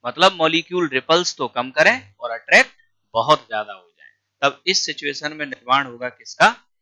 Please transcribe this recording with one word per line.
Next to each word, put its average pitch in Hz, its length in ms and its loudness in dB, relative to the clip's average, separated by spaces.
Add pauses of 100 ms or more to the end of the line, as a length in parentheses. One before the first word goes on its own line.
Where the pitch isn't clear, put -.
मतलब 160 300 2
molecule 165 560 0
ripples 160 460 0
तो 131 140 -6
कम 127 200 -6
करें 185 500 0
और 120 100 -8
attract 170 400 2 (440)
बहुत 131 340 2
ज्यादा 107 240 -6
हो 92 160 -20
जाए, - 220 -20 (320)
तब 139 240 -2
इस 185 200 -2
situation 147 460 -8
में 151 140 -10
निर्माण 131 400 -2
होगा 120 240 -12
किसका? 190 440 0 (280)